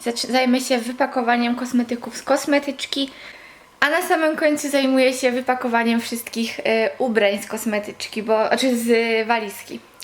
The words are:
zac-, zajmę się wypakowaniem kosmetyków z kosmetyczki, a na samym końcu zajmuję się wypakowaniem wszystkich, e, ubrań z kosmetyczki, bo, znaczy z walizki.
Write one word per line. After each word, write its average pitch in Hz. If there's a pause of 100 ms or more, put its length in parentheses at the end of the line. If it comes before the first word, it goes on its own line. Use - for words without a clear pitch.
zac-, 233
zajmę 254
się 262
wypakowaniem 240
kosmetyków 240
z -
kosmetyczki, 285 (680)
a 285
na 330
samym 320
końcu 302
zajmuję 262
się 262
wypakowaniem 240
wszystkich, 226
e, 220
ubrań 208
z -
kosmetyczki, 214
bo, 220
znaczy 247
z 226
walizki. 226 (240)